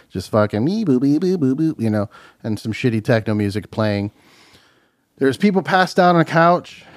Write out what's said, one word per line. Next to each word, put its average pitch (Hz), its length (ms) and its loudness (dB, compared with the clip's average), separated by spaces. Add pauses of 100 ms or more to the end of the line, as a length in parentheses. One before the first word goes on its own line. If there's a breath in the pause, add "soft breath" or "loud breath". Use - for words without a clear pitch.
Just - 220 -10
fucking 107 340 0
me, 208 200 -2
boo, 127 160 2
boo, 139 180 0
boo, 185 200 0
boo, 135 180 0
boo, 160 220 -2
you 113 120 -2
know, 104 180 -2 (360 loud breath)
and 110 140 -4
some 113 140 -8
shitty 113 320 -2
techno 113 300 0
music 104 380 -4
playing. 101 400 -2 (1040 soft breath)
There's 135 180 0
people 190 260 2
passed 185 380 0
out 180 140 6
on 170 40 4
the 160 60 4
couch, 170 600 0 (120)